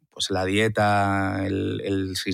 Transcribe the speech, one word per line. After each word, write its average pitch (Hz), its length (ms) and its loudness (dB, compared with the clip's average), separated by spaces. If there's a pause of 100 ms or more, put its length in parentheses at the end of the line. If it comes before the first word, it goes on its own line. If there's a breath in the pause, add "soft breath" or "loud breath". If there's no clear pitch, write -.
(120)
pues - 200 -4
la 95 140 0
dieta, 101 1000 2
el, 98 380 -2
el, 95 340 -2
si-, 95 160 -4